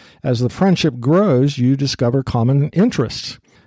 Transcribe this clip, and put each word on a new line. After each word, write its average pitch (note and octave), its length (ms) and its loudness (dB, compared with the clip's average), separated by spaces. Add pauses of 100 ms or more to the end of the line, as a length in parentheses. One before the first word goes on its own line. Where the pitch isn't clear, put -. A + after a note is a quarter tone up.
(220)
As B2 200 -2
the B2 80 0
friendship E3 500 0
grows, C#3+ 580 2
you B2+ 200 2
discover C3+ 460 -2
common C3+ 480 0
interests. - 680 -2 (280)